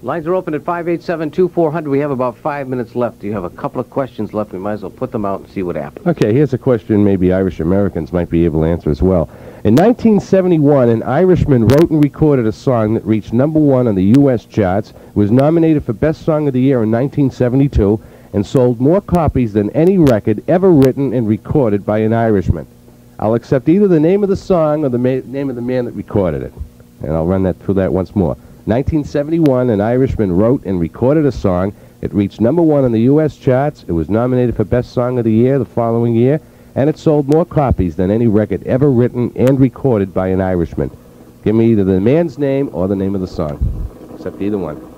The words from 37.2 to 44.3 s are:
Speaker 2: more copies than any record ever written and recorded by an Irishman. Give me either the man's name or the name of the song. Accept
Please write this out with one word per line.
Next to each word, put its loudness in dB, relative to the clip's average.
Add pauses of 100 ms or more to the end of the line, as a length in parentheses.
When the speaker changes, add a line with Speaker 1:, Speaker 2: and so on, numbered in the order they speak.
Speaker 2:
more 2
copies 0
than 0
any 2
record 0
ever 2
written 0
and 2
recorded 0
by -2
an 0
Irishman. -2 (540)
Give 0
me 4
either 2
the 2
man's 0
name -2
or -4
the -2
name -4
of -4
the -6
song. -8 (540)
Accept -12